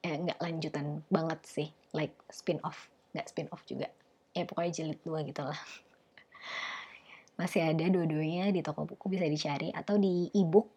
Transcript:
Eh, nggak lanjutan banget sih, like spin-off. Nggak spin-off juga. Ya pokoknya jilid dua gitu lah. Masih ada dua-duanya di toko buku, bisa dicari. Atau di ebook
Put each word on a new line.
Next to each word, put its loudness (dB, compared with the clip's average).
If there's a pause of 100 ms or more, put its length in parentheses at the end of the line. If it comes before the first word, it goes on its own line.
Eh, 0
nggak -2
lanjutan -4
banget 0 (100)
sih, -6 (280)
like -2 (160)
spin-off. -4 (240)
Nggak -6
spin-off -10
juga. -6 (480)
Ya 0
pokoknya -2
jilid -4
dua -4
gitu -6
lah. -6 (1800)
Masih 4
ada 4
dua-duanya 2
di 2
toko -4
buku, -6
bisa 2
dicari. 0
Atau 0
di 4
ebook 6